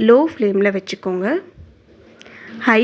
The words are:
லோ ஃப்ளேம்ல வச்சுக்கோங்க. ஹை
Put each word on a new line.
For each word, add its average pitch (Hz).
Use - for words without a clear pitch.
லோ 240
ஃப்ளேம்ல 202
வச்சுக்கோங்க. 190
ஹை 226